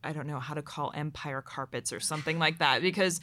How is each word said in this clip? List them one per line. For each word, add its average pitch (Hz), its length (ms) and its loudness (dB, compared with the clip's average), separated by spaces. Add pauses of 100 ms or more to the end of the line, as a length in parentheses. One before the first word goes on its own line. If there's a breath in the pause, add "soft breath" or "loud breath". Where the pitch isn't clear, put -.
I 156 80 -4
don't 151 160 -6
know, 147 100 -4
how 131 160 -6
to 147 80 -4
call 147 320 -4
Empire 143 480 -4
Carpets - 500 -6
or - 60 -4
something 160 400 -2
like 160 200 4
that 135 240 6
because, 185 400 4